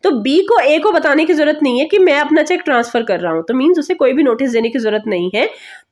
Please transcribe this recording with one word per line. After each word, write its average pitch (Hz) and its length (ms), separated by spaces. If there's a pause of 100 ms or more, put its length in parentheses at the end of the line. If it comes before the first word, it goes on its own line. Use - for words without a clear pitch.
तो 370 80
बी 262 300
को 403 180
ए 294 200
को 415 120
बताने 311 340
की 349 80
जरूरत 302 300
नहीं 247 160
है 302 60
कि 392 140
मैं 349 140
अपना 302 300
चेक 330 220
ट्रांसफर 240 380
कर 196 160
रहा 170 120
हूँ, 165 160
तो 240 60
मीन्स 311 260
उसे 359 140
कोई 262 200
भी 294 100
नोटिस 254 280
देने 226 180
की 254 100
जरूरत 214 280
नहीं 180 280
है। 262 140 (420)